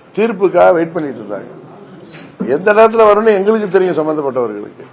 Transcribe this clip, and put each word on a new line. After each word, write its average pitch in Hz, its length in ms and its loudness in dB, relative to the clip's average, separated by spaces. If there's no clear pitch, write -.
தீர்ப்புக்காக 185 580 2
வெயிட் 165 200 -2
பண்ணிட்டு 143 260 -8
இருந்தாங்க. 101 300 -12
எந்த 180 260 0
நேரத்துல 220 280 4
வரும்னு 214 260 4
எங்களுக்கு 208 400 2
தெரியும் 180 280 0
சம்பந்தப்பட்டவர்களுக்கு. 131 960 -4